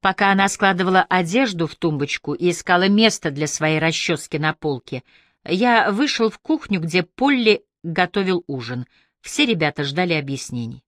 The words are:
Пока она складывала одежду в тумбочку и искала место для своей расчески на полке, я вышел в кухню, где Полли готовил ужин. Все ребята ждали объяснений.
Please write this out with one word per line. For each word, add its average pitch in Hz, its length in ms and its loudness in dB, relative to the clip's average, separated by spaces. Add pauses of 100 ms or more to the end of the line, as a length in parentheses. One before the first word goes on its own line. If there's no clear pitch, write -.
Пока 196 320 2
она 196 160 2
складывала 185 540 2
одежду 185 600 0
в - 100 -8
тумбочку 147 580 -4
и 175 160 0
искала 180 400 2
место 202 420 2
для 147 160 -4
своей 156 320 0
расчески 160 580 -2
на 156 160 0
полке, 135 500 -6 (420)
я 214 480 2
вышел 226 360 0
в - 100 -12
кухню, 214 420 -2
где 165 220 0
Полли 247 600 2 (200)
готовил 180 640 -2
ужин. 123 380 -8 (360)
Все - 240 -2
ребята 156 400 0
ждали 165 300 -2
объяснений. 127 720 -8